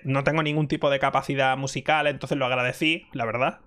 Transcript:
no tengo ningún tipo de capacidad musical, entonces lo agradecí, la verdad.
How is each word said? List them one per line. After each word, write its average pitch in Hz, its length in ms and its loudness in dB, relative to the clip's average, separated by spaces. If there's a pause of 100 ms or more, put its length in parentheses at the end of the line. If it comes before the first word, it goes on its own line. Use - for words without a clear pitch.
no 135 180 0
tengo 151 180 2
ningún 151 280 0
tipo 151 200 0
de 139 80 2
capacidad 135 600 0
musical, 147 500 0
entonces 139 300 -2
lo 135 80 0
agradecí, 127 680 0
la 120 140 -4
verdad. 123 420 -2